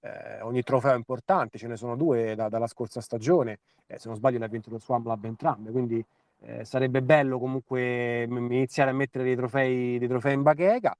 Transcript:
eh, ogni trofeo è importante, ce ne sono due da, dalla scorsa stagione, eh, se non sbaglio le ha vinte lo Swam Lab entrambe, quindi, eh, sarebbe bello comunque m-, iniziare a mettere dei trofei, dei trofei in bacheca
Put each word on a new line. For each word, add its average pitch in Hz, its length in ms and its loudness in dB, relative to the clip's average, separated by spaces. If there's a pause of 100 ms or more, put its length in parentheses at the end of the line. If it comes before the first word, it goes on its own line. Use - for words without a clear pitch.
eh, 107 400 -14
ogni 120 220 -2
trofeo 131 300 4
è - 20 6
importante, 127 600 0
ce 113 100 -12
ne 117 100 -8
sono 120 180 -6
due 120 400 2
da, 110 140 -2
dalla 113 180 0
scorsa - 340 -8
stagione, 117 580 0 (280)
eh, - 120 -14
se - 80 -16
non 113 100 -8
sbaglio 123 220 2
le 113 60 -4
ha - 20 -8
vinte 110 220 -8
lo 113 100 -10
Swam 117 260 -4
Lab 113 200 -6
entrambe, 113 460 -4
quindi, 117 320 -2 (400)
eh, 117 220 -12
sarebbe 131 380 0
bello 135 340 4
comunque 123 880 -2
m-, 120 240 -2
iniziare 131 380 2
a 131 40 -2
mettere 135 300 -2
dei 127 120 2
trofei, 123 640 0
dei 123 80 -2
trofei 127 260 0
in 139 80 2
bacheca 175 580 4